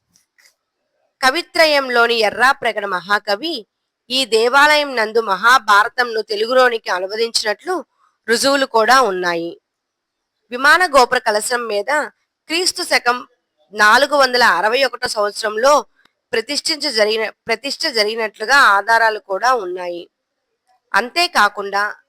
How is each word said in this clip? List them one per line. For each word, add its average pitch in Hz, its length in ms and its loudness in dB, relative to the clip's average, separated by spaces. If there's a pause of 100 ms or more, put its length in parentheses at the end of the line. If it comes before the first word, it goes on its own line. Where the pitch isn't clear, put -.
(1200)
కవిత్రయంలోని 269 920 0
ఎర్రాప్రగడ 220 720 0
మహాకవి 208 800 -4 (440)
ఈ 262 140 -2
దేవాలయం 269 720 2
నందు 220 240 0
మహాభారతంను 220 1000 2
తెలుగులోనికి 226 680 0
అనువదించినట్లు 220 920 -4 (440)
రుజువులు 269 380 0
కూడా 226 340 4
ఉన్నాయి. 180 600 -2 (880)
విమాన 294 360 2
గోపుర 262 320 2
కలశం 233 480 -2
మీద 208 240 -4 (560)
క్రీస్తు 349 360 -4
శకం - 460 -2 (440)
నాలుగు 240 440 4
వందల 247 280 2
అరవై 214 400 2
ఒకటో 247 240 -4
సంవత్సరంలో 220 800 0 (460)
ప్రతిష్ఠించ 277 600 -6
జరిగిన, 214 380 -2
ప్రతిష్ఠ 233 560 -8
జరిగినట్లుగా 220 720 -2
ఆధారాలు 220 600 2
కూడా 202 360 -2
ఉన్నాయి. 180 560 -8 (840)
అంతేకాకుండా 208 1000 -2 (140)